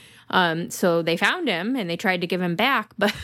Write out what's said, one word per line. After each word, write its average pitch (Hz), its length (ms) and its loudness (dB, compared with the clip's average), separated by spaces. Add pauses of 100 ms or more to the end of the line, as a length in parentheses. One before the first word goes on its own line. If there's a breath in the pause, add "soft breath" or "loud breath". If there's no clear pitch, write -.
(300 loud breath)
Um, 170 400 0
so 170 320 2
they 165 160 0
found 285 300 2
him 202 280 -2
and 196 140 -4
they 170 80 -4
tried 185 240 0
to 165 60 -4
give 180 160 -2
him 175 120 0
back, 233 380 0
<laughs> - 60 -20
but, - 240 0